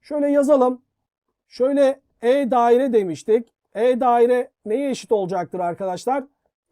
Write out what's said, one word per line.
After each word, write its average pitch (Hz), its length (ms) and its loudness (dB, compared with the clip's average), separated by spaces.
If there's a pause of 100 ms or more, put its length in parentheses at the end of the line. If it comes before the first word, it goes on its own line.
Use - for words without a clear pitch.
Şöyle 285 300 -4
yazalım. 262 520 2 (680)
Şöyle 269 520 0 (220)
E 254 280 0
daire 240 420 2
demiştik. 214 600 -2 (220)
E 240 260 0
daire 247 500 2 (140)
neye 262 260 -4
eşit - 220 -4
olacaktır 185 480 -4
arkadaşlar? 185 640 -6 (480)